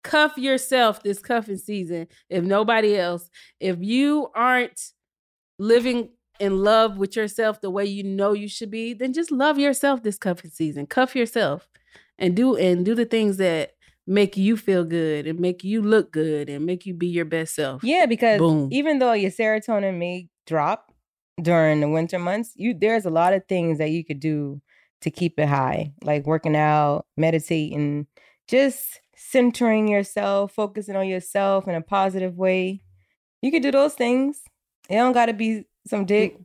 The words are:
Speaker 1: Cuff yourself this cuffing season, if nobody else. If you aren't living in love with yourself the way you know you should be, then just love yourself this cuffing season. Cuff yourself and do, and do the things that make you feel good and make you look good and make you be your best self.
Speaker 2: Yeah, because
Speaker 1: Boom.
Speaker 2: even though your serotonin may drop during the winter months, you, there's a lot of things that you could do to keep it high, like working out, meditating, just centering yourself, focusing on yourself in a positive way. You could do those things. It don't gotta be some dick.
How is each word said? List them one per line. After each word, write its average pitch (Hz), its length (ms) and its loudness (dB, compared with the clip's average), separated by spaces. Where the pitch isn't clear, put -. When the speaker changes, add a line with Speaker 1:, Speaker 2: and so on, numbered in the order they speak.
Speaker 1:
Cuff 302 360 2
yourself 254 640 0
this 202 180 -4
cuffing 214 360 -4
season, 175 500 -8
if 175 140 -2
nobody 208 520 2
else. 175 320 -2
If 185 200 -2
you 262 540 0
aren't 247 580 -2
living 233 520 2
in 196 240 0
love 214 360 4
with 196 180 -4
yourself 214 440 -2
the 196 100 -6
way 196 160 -2
you 202 160 -6
know 196 300 0
you 208 160 -4
should 208 220 -10
be, 226 220 -6
then 247 200 -4
just 330 200 -4
love 285 260 2
yourself 277 440 2
this 208 160 -4
cuffing 175 320 -4
season. 143 360 -6
Cuff 254 300 0
yourself 226 520 -2
and 180 180 2
do, 247 200 4
and 180 280 2
do 214 100 2
the 233 120 0
things 220 320 0
that 170 340 0
make 196 300 2
you 202 200 2
feel 190 280 0
good 160 420 -2
and 160 140 -6
make 180 240 -2
you 214 180 -2
look 208 300 2
good 156 360 -2
and 143 180 -6
make 180 200 -6
you 185 80 -8
be 175 140 -4
your 170 160 -2
best 160 300 -4
self. 135 280 -4
Speaker 2:
Yeah, 311 240 2
because 226 320 2
Speaker 1:
Boom. 156 320 4
Speaker 2:
even 285 300 0
though 247 140 4
your 196 180 0
serotonin 214 680 -2
may 175 300 -8
drop 160 460 -2
during 160 400 2
the 147 80 0
winter 165 300 -2
months, 190 360 -4
you, 226 200 -4
there's 208 320 0
a 175 40 -2
lot 170 220 4
of 190 160 0
things 170 300 0
that 156 120 -2
you 160 140 -2
could 143 160 -10
do 147 400 -4
to 165 100 -4
keep 170 300 -4
it 151 80 2
high, 139 440 0
like 147 220 -2
working 156 300 0
out, 151 500 2
meditating, 151 880 -2
just 262 540 0
centering 226 720 2
yourself, 202 640 0
focusing 208 440 -6
on 190 120 -2
yourself 196 580 -2
in 185 80 -4
a 165 60 -2
positive 190 560 -2
way. 185 440 0
You 254 80 0
could 302 120 2
do 277 100 2
those 277 220 4
things. 262 460 0
It 185 80 -4
don't 247 160 4
gotta 233 220 4
be 220 300 -4
some 202 200 -4
dick. 202 380 2